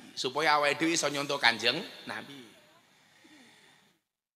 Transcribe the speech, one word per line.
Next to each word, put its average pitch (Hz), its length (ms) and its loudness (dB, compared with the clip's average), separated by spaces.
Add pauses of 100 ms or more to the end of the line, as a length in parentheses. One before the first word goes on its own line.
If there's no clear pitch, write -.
(200)
supaya 151 400 2
awake 147 240 2
dhewe 165 160 2
iso 156 80 0
nyontoh 143 320 -2
Kanjeng 117 400 2 (240)
Nabi. 123 400 -12 (1900)